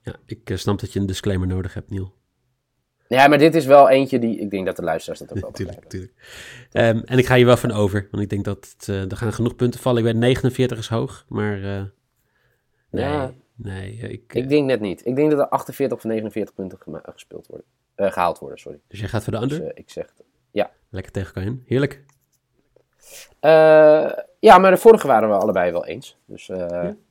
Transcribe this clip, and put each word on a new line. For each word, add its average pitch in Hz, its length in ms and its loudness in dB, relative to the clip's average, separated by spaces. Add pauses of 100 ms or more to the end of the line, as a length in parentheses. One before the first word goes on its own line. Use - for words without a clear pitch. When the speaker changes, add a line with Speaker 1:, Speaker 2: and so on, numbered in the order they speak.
Speaker 1:
Ja, - 140 -14 (100)
ik, - 240 -18
eh, 95 80 -6
snap 104 220 -4
dat - 140 -14
je 95 60 -6
een 98 60 -2
disclaimer 95 420 -4
nodig 92 260 -6
hebt, - 160 -16
Niel. 95 240 -12 (920)
Speaker 2:
Ja, 131 200 4
maar 147 100 6
dit 156 180 4
is 147 100 0
wel 139 240 8
eentje 135 300 2
die, 113 200 -4
ik 104 100 -8
denk 95 160 -6
dat 92 100 -4
de 87 80 -12
luisteraars 82 360 -6
dat - 120 -18
ook 104 80 -8
wel 98 120 -12
Speaker 1:
<laughs> - 0 -
Tuurlijk, 92 300 -12
Speaker 2:
begrijpen. - 320 -16
Speaker 1:
tuurlijk. - 580 -20
Ehm, 113 420 0
en 127 40 4
ik 127 80 4
ga 127 100 2
hier 123 100 6
wel 120 120 6
van 120 140 -4
over, 104 400 -2
want 104 120 -6
ik 101 60 -8
denk 101 160 -6
dat - 320 -10
het, - 120 -16
eh, 98 220 -6
er - 60 -12
gaan 110 160 -6
genoeg 117 220 -4
punten 123 240 -4
vallen. 123 200 -2
Ik 113 60 -2
weet, 113 100 0
negenenveertig 123 640 0
is 110 100 -12
hoog, - 420 -8
maar, 104 340 -4
eh, 98 200 -8 (1040)
nee, - 160 -6
Speaker 2:
Ja. 139 260 -6 (240)
Speaker 1:
nee, 98 460 -14
eh, 107 100 -14
ik, - 220 -18
Speaker 2:
Ik 120 100 -4
Speaker 1:
eh, 135 40 -8
Speaker 2:
denk 147 180 2
net 127 140 0
niet. 98 260 -8
Ik 127 100 -4
denk 151 160 2
dat 143 80 0
er - 80 0
achtenveertig 131 500 -4
of - 60 -20
negenenveertig 110 500 -8
punten 92 280 -12
gema-, 78 200 -16 (120)
gespeeld - 340 -20
worden, - 180 -20 (300)
eh, 98 160 -2
gehaald 87 280 -2
worden, 71 200 -18
sorry. 73 280 -20
Speaker 1:
Dus 98 120 -20
jij 101 80 -8
gaat - 160 -6
voor - 100 -8
de 113 60 -8
Speaker 2:
Dus, 131 120 -4
Speaker 1:
under? 160 160 -8
Speaker 2:
eh, - 80 -12
ik - 140 -20
zeg, - 240 -16 (380)
ja. - 200 -4 (180)
Speaker 1:
Lekker 95 220 -14
tegen 95 240 -8
elkaar 95 160 -8
in. 127 140 -12
Heerlijk. 139 380 -4 (1400)
Speaker 2:
Eh, 156 720 6 (280)
ja, 208 180 10
maar 190 140 6
de 185 60 4
vorige 220 300 6
waren 110 220 4
we 104 60 2
allebei 92 360 0
wel 85 140 -6
eens. - 400 -16
Dus, - 240 -20
eh, 95 80 -8
Speaker 1:
Ja. 87 380 -8 (160)